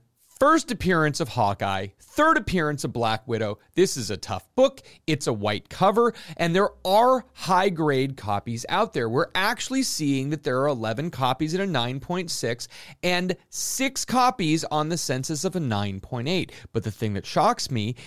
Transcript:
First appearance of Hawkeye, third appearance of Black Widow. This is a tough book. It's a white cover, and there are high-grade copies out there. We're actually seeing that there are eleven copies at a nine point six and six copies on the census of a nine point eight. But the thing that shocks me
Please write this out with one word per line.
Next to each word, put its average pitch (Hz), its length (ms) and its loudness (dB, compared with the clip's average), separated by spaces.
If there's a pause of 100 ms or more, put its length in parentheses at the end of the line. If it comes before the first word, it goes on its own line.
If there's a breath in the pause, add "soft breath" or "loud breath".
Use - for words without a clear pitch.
(400)
First 294 320 4
appearance 160 480 2
of 151 80 -2
Hawkeye, 101 580 0 (140)
third 311 360 4
appearance 156 460 -2
of 127 100 -4
Black 113 340 0
Widow. 110 340 -2 (160 soft breath)
This 185 200 2
is 107 140 -6
a 98 60 -4
tough - 400 -8
book. 269 260 2 (240 loud breath)
It's - 220 -2
a 127 40 2
white 104 380 -2
cover, 220 420 4 (240 loud breath)
and 170 180 0
there 196 160 4 (140)
are 233 400 4 (100)
high-grade 151 840 2
copies 110 520 -4
out 196 240 0
there. 120 160 -2
We're 131 280 0
actually 247 480 0
seeing 139 460 0
that 151 120 -6
there 131 180 0
are 139 60 2
eleven 123 440 -2
copies 135 440 -2
at 185 60 0
a 196 60 -2
nine 131 340 -2
point 175 320 -6
six - 340 -4 (380 loud breath)
and 180 320 0 (120 soft breath)
six - 560 -4
copies 226 600 2
on 151 240 -2
the 165 100 -2
census 139 460 -4
of 185 100 -2
a 185 60 -2
nine 101 400 -2
point 123 280 -8
eight. 175 220 -2 (220 loud breath)
But 113 100 -2
the 110 80 -6
thing 107 240 -4
that 95 100 -6
shocks 202 460 0
me 117 240 -2 (120 loud breath)